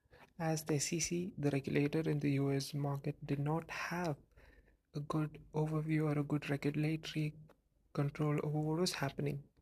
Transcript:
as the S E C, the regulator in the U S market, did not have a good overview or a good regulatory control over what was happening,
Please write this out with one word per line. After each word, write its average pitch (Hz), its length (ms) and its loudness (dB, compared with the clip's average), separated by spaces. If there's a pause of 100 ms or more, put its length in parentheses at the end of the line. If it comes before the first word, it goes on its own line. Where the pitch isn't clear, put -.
(400)
as 160 240 0
the 156 120 2
S - 180 0
E 165 80 2
C, 175 360 -2
the 143 120 2
regulator 143 500 2
in 156 220 0
the 147 100 4 (120)
U 139 100 2
S 135 200 -2
market, 143 520 -2
did 143 140 -2
not 156 300 0
have 170 460 -2 (800)
a 147 60 -6
good 151 360 -2 (160)
overview 156 520 2
or 147 120 2
a 147 60 2
good 147 260 -2
regulatory 151 840 0 (600)
control 147 500 2
over 151 160 0
what 156 200 0
was 180 140 2
happening, 143 460 -2 (220)